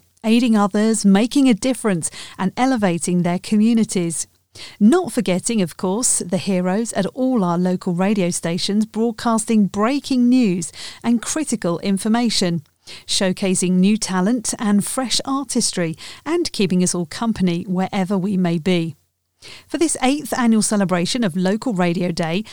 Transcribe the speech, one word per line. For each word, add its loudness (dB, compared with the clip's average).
aiding 4
others, 2
making 4
a 6
difference -2
and -2
elevating 2
their 0
communities. 0
Not 4
forgetting, 0
of -4
course, -2
the -4
heroes -2
at -2
all 0
our 0
local 0
radio 0
stations -2
broadcasting 0
breaking 0
news 2
and 0
critical -4
information, 0
showcasing 0
new 4
talent 0
and 2
fresh -2
artistry, -2
and -2
keeping 0
us 0
all -4
company -2
wherever -2
we -2
may 2
be. -2
For -4
this 0
eighth -2
annual 4
celebration 0
of -2
Local 0
Radio 0
Day, -2